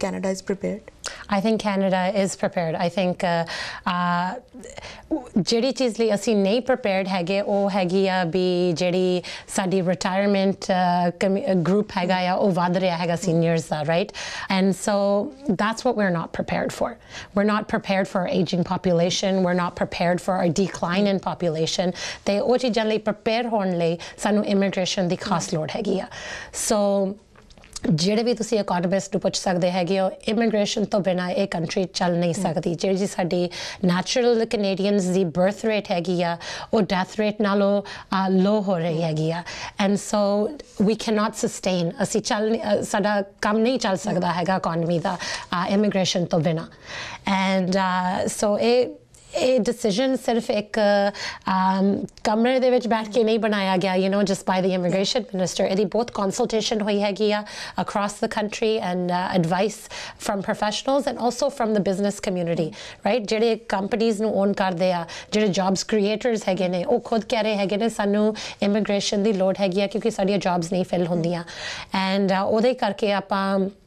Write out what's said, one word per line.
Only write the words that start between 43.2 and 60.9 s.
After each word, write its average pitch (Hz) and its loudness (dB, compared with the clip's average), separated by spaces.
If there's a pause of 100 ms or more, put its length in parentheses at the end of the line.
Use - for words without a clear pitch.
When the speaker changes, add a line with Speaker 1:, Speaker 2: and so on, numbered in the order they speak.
Speaker 2:
ਕੰਮ 214 0
ਨਹੀਂ 240 2
ਚੱਲ 208 0
Speaker 3:
ਹਮ। 190 0
Speaker 2:
ਸਕਦਾ 180 -2
ਹੈਗਾ 180 0
ਇਕਨੋਮੀ 165 0
ਦਾ, 180 -2
ਅ, - -4
ਇਮੀਗ੍ਰੇਸ਼ਨ 196 2
ਤੋਂ 180 2
ਬਿਨਾਂ। 160 0 (920)
And, 180 0
ਅ, 185 0
so 208 0
ਇਹ, 240 4 (400)
ਇਹ 262 2
ਡਿਸੀਜਨ 233 0
ਸਿਰਫ 233 -2
ਇੱਕ, 214 -2 (680)
ਅਮ, 190 2 (180)
ਕਮਰੇ 226 2
ਦੇ 254 4
ਵਿੱਚ 247 2
ਬੈਠ 220 -2
ਕੇ 226 2
ਨਹੀਂ 220 2
ਬਣਾਇਆ 196 0
ਗਿਆ, 185 2
you 190 2
know, 196 2
just 196 0
by 185 0
the 190 2
immigration 185 0
minister। 185 -2
ਇਹਦੀ 196 2
ਬਹੁਤ 226 -2
ਕੰਸਲਟੇਸ਼ਨ 214 -2
ਹੋਈ 202 0
ਹੈਗੀ 208 0
ਆ 208 -2 (380)
across 202 -2 (140)
the 220 -4 (100)
country 220 0 (120)
and, 180 0
uh, 185 2
advice 185 -2
from - -6 (140)
professionals 262 0